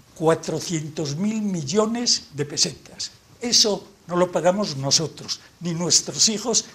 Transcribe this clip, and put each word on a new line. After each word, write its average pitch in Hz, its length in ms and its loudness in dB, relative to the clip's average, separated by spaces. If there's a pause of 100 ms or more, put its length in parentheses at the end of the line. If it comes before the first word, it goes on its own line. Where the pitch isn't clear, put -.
(160)
Cuatrocientos 160 1000 0
mil 214 260 0
millones 208 920 0
de 143 120 -2
pesetas. - 680 -6 (280)
Eso 214 480 2 (200)
no 170 80 -4
lo 180 160 4
pagamos 180 460 2
nosotros, 135 640 -2 (180)
ni 170 140 -4
nuestros 160 560 0
hijos, 220 460 0